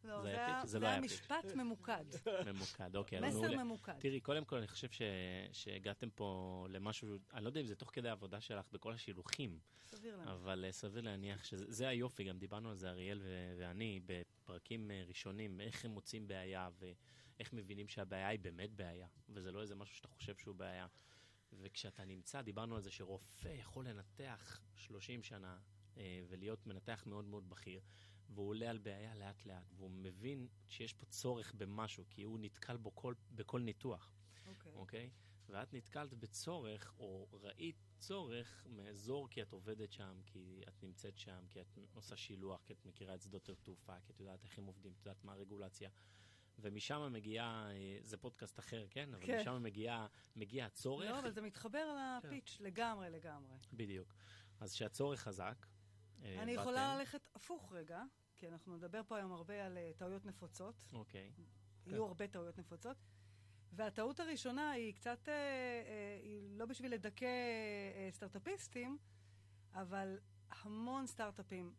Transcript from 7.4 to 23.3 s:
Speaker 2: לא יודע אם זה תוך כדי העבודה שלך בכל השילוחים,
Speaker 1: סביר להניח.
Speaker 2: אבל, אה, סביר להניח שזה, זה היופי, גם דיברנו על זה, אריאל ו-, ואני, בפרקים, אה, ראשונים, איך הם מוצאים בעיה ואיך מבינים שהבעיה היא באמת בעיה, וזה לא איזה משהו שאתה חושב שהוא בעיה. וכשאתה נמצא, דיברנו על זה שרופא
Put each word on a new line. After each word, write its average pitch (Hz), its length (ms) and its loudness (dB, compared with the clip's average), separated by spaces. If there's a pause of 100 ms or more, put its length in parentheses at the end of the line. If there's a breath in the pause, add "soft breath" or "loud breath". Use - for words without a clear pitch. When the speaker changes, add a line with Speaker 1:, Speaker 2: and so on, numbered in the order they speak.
Speaker 2:
לא 113 40 4
יודע 151 120 2
אם 131 60 2
זה 104 100 0
תוך - 160 -8
כדי 120 160 2
העבודה 101 320 0
שלך 104 320 0
בכל 110 200 0
השילוחים, 101 680 2 (260 loud breath)
Speaker 1:
סביר 214 320 -8
להניח. 139 180 -2
Speaker 2:
אבל, 92 300 4
אה, 95 80 2
סביר 110 300 -2
להניח 98 420 0
שזה, - 280 -2
זה 120 160 4
היופי, 123 360 4
גם 92 140 0
דיברנו 104 320 -2
על 101 60 -2
זה, 92 140 0
אריאל 92 320 0
ו-, 90 360 0
ואני, 95 480 0
בפרקים, 95 840 -4
אה, 98 180 0
ראשונים, 98 520 -2
איך 110 240 -2
הם 117 60 0
מוצאים 104 380 -2
בעיה 92 400 2 (100)
ואיך - 720 -8
מבינים 104 360 -2
שהבעיה 95 400 2
היא 110 100 6
באמת 92 340 -2
בעיה, 90 360 -4 (200)
וזה 92 240 -4
לא 101 100 -2
איזה 101 120 -2
משהו 101 220 -8
שאתה - 120 -12
חושב - 280 -4
שהוא 101 180 -6
בעיה. 92 320 -2 (760 loud breath)
וכשאתה 98 440 -4
נמצא, 95 380 -2
דיברנו 110 340 2
על 104 60 2
זה 95 80 -2
שרופא - 580 -4